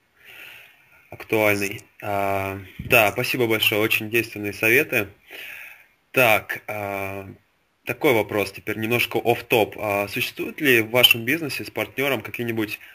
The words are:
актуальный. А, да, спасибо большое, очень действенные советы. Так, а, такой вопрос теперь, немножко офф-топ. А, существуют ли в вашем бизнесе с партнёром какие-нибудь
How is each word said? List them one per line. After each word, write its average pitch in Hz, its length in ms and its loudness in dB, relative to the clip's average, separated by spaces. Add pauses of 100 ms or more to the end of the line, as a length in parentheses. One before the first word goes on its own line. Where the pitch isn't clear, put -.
(1120)
актуальный. 104 680 0 (200)
А, 98 560 -2 (320)
да, 110 220 6
спасибо 123 360 -2
большое, 110 340 2
очень 110 280 0
действенные 104 440 -2
советы. 113 560 2 (1000)
Так, 113 560 2
а, 98 600 -6 (580)
такой 131 280 2
вопрос 104 380 0
теперь, 104 280 -8
немножко 113 440 0
офф-топ. 117 540 2
А, 101 300 -2
существуют 175 540 -6
ли 127 200 4
в 110 80 -4
вашем 120 360 4
бизнесе 139 380 -4
с 101 60 -14
партнёром 120 520 -4
какие-нибудь 110 580 -4 (160)